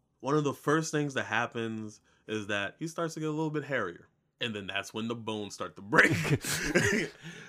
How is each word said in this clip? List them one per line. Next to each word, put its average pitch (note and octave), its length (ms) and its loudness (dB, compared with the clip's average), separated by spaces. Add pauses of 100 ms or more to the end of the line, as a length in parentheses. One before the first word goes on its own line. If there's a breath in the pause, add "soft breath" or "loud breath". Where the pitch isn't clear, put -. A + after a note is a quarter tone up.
(200)
One C#3 160 2
of D3+ 80 4
the C#3 80 2
first D#3 380 2
things D3 240 0
that A2 100 0
happens A2 800 -2 (260 soft breath)
is G#2+ 200 -2
that G2+ 300 0
he D#3 80 -4
starts E3 280 -4
to D#3+ 60 -8
get D#3 100 -2
a - 20 -2
little D#3 180 0
bit D3 140 -2
hairier. G#2 440 -2 (340)
And A#2 120 -2
then G2+ 120 -6
that's G2 260 -6
when A2 160 -4
the A#2 60 -2
bones G#2+ 400 -6
start F2+ 220 -8
to F#2 60 -14
break. D#3+ 300 6
<laughs> E3+ 960 2 (380 loud breath)